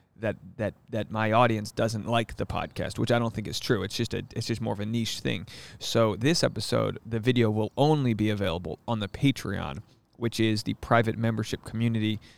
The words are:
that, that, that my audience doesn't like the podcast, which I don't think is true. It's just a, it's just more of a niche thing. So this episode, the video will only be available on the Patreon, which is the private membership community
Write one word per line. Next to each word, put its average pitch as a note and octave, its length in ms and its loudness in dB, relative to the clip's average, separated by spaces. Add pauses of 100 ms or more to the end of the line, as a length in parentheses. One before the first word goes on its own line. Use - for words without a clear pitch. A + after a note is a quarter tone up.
(180)
that, G#2 180 -2 (220)
that, G#2 160 -2 (160)
that A2 200 -4
my A2 220 0
audience A2+ 400 4
doesn't A2+ 340 -2
like A#2 300 0
the - 80 -4
podcast, - 540 -6
which A2+ 120 2
I A#2+ 80 4
don't A#2 140 0
think G#2+ 160 -6
is D2 100 -4
true. G#2 240 0
It's G2 140 -4
just A#2+ 160 -2
a, G2 100 -4 (140)
it's A#2+ 100 -2
just A2 140 -2
more A2 140 -2
of G2 60 -6
a G#2 40 -4
niche A2+ 360 -2
thing. A2 260 -4 (320)
So A2+ 380 2
this C#3+ 280 2
episode, A2 640 0
the A2+ 120 -4
video A2+ 320 4
will G#2+ 280 0
only C#3 340 4
be G#2+ 160 2
available F2+ 580 -2
on A2+ 140 0
the G2+ 80 -4
Patreon, F#2 680 0 (400)
which A2+ 200 -2
is A2 260 2
the A2+ 100 -2
private A2+ 420 2
membership A2 480 -2
community A2 560 0 (180)